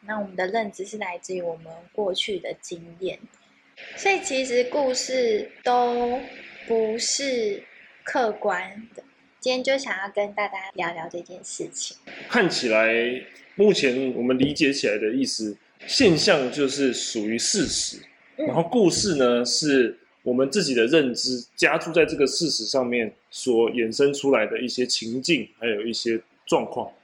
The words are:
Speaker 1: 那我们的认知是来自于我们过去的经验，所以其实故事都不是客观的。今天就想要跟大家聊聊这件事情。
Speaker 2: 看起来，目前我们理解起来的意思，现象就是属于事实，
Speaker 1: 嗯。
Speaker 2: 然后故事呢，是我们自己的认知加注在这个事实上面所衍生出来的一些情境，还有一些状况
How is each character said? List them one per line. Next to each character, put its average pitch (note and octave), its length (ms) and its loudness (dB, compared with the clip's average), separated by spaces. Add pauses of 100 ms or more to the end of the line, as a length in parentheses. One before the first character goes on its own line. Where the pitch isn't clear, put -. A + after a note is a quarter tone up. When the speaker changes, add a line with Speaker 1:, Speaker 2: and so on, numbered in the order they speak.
Speaker 1:
那 G#3+ 140 -6
我 G#3 60 -4
们 F#3+ 100 -14
的 F#3 140 -2
认 G#3 240 -2
知 F#3+ 120 -10
是 G#3+ 140 -12
来 F#3 180 -8
自 F#3 200 -8
于 F3+ 40 -4
我 E3+ 140 -4
们 E3 120 -18 (260)
过 G3 200 -2
去 F#3 280 -4
的 - 200 -8
经 E3+ 400 -14
验， F3+ 200 -6 (760)
所 G4 140 -2
以 F#4+ 100 2
其 C4 240 -2
实 B3 200 2
故 C4 280 0
事 B3 600 0 (100)
都 A#3+ 560 2 (480)
不 A3+ 320 0
是 A#3+ 640 -2 (400)
客 A#3+ 300 0
观 G3 640 -4
的。 - 80 -16 (360)
今 B3+ 140 -2
天 B3+ 100 -2
就 C4+ 160 2
想 A3 200 -4
要 G3 100 -6
跟 G3+ 260 -2
大 G#3 140 -2
家 G3 80 -8 (180)
聊 E3+ 180 -4
聊 E3 160 -8
这 F3 120 -8
件 F3 240 -16
事 - 240 -10
情。 - 280 -10 (320)
Speaker 2:
看 G3 220 2
起 - 180 -2
来， A#2 540 2 (320)
目 G3+ 180 6
前 C3+ 440 2
我 A#2 60 -2
们 B2+ 140 4
理 C#3 160 2
解 C#3 200 2
起 C#3 160 0
来 G#2+ 100 0
的 G#2+ 140 0
意 C3+ 120 2
思， G#2+ 320 -4 (300)
现 F#3+ 300 6
象 D3+ 340 2
就 C#3+ 160 0
是 C3+ 260 2
属 G#2+ 360 -4
于 A2+ 100 -2
事 D#3+ 280 0
实， - 320 -4 (380)
Speaker 1:
嗯。 D#4 100 -2
Speaker 2:
然 C4+ 100 0
后 E3+ 60 2
故 F#3+ 280 4
事 G3 240 0
呢， B2 300 4
是 C3 520 2 (260)
我 B2+ 100 -2
们 C3+ 180 2
自 G3 120 0
己 C#3+ 120 -2
的 A#2 120 6
认 C3+ 280 4
知 B2 400 -4
加 D#3+ 240 2
注 D#3+ 140 -6
在 D#3+ 120 6
这 D#3 120 -4
个 C3+ 100 4
事 D3 240 0
实 A2 140 -4
上 B2+ 200 0
面 A#2+ 300 -2 (160)
所 A2+ 400 2
衍 A2+ 240 0
生 C#3+ 180 4
出 C#3 200 0
来 A2+ 120 4
的 A2+ 160 -4
一 B2 60 -4
些 B2 180 -2
情 A#2+ 380 -4
境， B2+ 260 0 (120)
还 A#2 80 -2
有 G#2+ 140 -2
一 A2+ 100 -4
些 A2+ 280 -2 (240)
状 B2+ 220 2
况 A2 240 -8 (140)